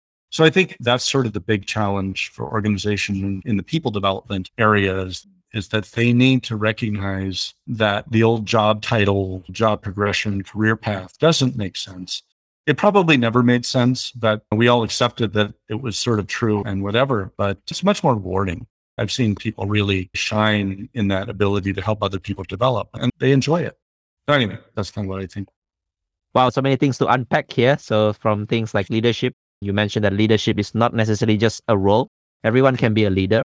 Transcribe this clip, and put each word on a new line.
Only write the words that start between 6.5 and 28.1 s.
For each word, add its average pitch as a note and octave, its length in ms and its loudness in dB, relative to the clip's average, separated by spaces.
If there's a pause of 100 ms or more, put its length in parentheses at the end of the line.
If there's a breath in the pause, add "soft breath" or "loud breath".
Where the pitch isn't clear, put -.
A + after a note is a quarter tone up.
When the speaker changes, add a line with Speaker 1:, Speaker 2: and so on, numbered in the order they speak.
Speaker 1:
recognize G2 1000 -4 (120)
that G#2+ 440 -2
the A2 120 4
old A2+ 220 2
job G#2+ 380 2
title, G2 680 0
job G#2+ 300 0
progression, G2+ 640 -4
career A2 340 0
path F#2+ 420 -6
doesn't C#3 380 2
make G2+ 200 -6
sense. F#2 460 -12 (440)
It D3 100 2
probably F#3+ 400 4
never A#2+ 260 4
made A#2+ 220 4
sense, B2+ 460 0
but A2 400 0
we A2+ 180 4
all A#2+ 140 4
accepted A2+ 520 -2
that G#2+ 200 0 (140)
it G#2+ 120 -6
was A#2 160 -6
sort A#2 220 0
of G2+ 80 -2
true G#2+ 380 -2
and G2 180 -4
whatever, G#2+ 560 0
but G2+ 200 -2 (120)
it's - 140 -6
much G3+ 180 0
more C#3 120 4
rewarding. F#2 520 -4 (320)
I've A2 140 -4
seen A2 220 0
people G#2 320 -6
really G2+ 480 0
shine G#2 800 -2
in G#2 160 -2
that G2 200 -2
ability G2 460 0
to F#2+ 80 -8
help G#2+ 200 -4
other G2 160 -4
people G2 260 -10
develop, G#2 500 -4
and B2 240 -4
they C3+ 140 2
enjoy C#3+ 300 0
it. - 160 -10 (500)
So D3 60 4
anyway, A2+ 240 0 (160)
that's G#2 160 -6
kind G#2 160 -8
of F#2+ 40 -6
what F#2+ 100 -8
I F#2+ 60 -8
think. G2 220 -12 (840)
Speaker 2:
Wow, B2+ 160 4
so C3 120 -2
many C3+ 140 2
things C#3 220 0
to - 80 0
unpack B2+ 460 0
here. C3 260 4
So G#2+ 360 0